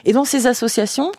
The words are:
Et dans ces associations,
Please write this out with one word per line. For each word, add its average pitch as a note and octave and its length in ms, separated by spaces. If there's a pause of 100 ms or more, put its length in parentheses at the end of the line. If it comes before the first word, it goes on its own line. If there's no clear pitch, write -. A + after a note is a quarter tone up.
Et - 80
dans C4+ 120
ces C4 220
associations, A#3+ 720